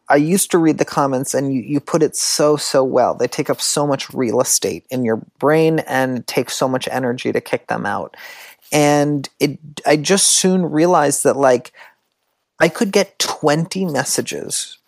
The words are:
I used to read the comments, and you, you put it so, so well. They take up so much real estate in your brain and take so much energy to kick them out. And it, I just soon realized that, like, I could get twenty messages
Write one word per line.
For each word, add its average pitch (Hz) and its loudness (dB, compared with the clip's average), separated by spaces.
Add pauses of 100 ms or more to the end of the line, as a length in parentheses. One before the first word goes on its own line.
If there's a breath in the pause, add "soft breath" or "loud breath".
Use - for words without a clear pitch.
(120)
I 139 6
used 165 2
to 185 4
read 160 4
the - 2
comments, 139 -2
and 135 -2
you, 127 -2
you 143 -2
put 160 0
it - 0
so, 151 2
so 139 0
well. 127 2
They - -2
take - -4
up 135 -2
so 147 0
much 135 -4
real 123 0
estate - -2
in 127 -2
your 110 0 (180)
brain 160 4
and 131 -2
take - -2
so - -2
much 131 -2
energy 120 -4
to - 0
kick - -6
them 113 -4
out. 101 -6 (560 loud breath)
And 147 2 (100)
it, 143 0 (280)
I 147 4
just 160 2
soon 185 2
realized 151 2
that, 127 2
like, 127 2 (880 loud breath)
I 160 4
could 196 -2
get - 0
twenty 165 0
messages - -6 (100)